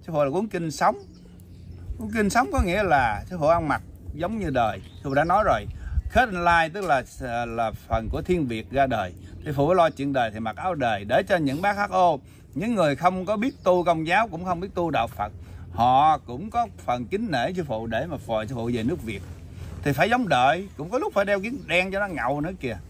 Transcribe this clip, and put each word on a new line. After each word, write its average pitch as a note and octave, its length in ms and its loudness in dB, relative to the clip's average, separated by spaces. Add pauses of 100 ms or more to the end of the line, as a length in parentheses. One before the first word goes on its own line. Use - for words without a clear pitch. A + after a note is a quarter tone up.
sư E3+ 60 -8
phụ D3 120 4
là C#3 60 2
cuốn F#3+ 160 0
kinh E3+ 240 -4
sống. F3 260 2 (1000)
Cuốn A3 160 -6
kinh G#3 160 2
sống B3+ 220 4
có C4 100 2
nghĩa G3 200 2
là B2 480 4
sư F3+ 100 -8
phụ C#3+ 60 2
ăn E3 220 4
mặc B2 140 0 (320)
giống F3+ 240 -4
như F3 120 -4
đời. A2 340 0
Sư - 200 -18
phụ E3+ 100 -4
đã D3 100 4
nói F#3+ 220 4
rồi, A2 200 2 (440)
"Khết A#3+ 180 4
Anh F3+ 160 -2
Lai", E3 260 4
tức G3 140 -4
là, C#3+ 180 4 (440)
là A2+ 260 -2 (160)
phần A2+ 200 -2
của C3 140 -4
Thiên F3 240 0
Việt A2+ 240 -6
ra C3+ 160 4
đời. G2+ 280 -2 (300)
Thì D3+ 120 -6
phụ D3 180 4
lo E3 160 6
chuyện C#3+ 220 -6
đời A#2+ 180 2
thì G#2+ 100 -10
mặc A2 160 -6
áo F3 180 -4
đời, A2+ 300 0
để C3 180 2
cho F#3+ 140 0
những D3 260 -2
bác G3+ 140 0
H G3+ 40 -4 (100)
O, F3+ 260 4 (380)
những A3 200 -2
người D3+ 220 2
không F#3 300 0
có G#3+ 100 -2
biết A#3+ 280 -4
tu F3+ 200 4
công D#3+ 220 2
giáo, G#3 220 2
cũng F3+ 160 -10
không F3 160 -2
biết F#3+ 140 -10
tu F3 160 -2
đạo A#2 160 0
Phật, G#2+ 260 -6 (400)
họ C3+ 460 6
cũng C#3+ 320 -10
có A#3 160 0 (180)
phần B2 220 -2
kính G#3+ 240 -4
nể C3+ 260 0
sư F3+ 120 -2
phụ A2+ 180 -4
để A2+ 200 -2
mà D#3 100 -8 (100)
phò A2 200 -2
sư C3+ 80 -8
phụ A#2 200 -2
về A2+ 80 -2
nước C#3+ 200 -2
Việt. G2+ 200 -8 (600)
Thì C#3+ 100 2
phải E3 180 4
giống A#3+ 180 2
đời, D3+ 480 4
cũng D#3+ 140 -8
có B3 80 0
lúc F#4+ 160 -2
phải G3+ 100 2
đeo G3+ 160 2
kính A#3 260 -6
đen F#3 260 0
cho G3 80 -2
nó G#3 60 0
ngầu C#3 340 -2
nữa F3 200 -4
kìa. A2+ 160 -6 (120)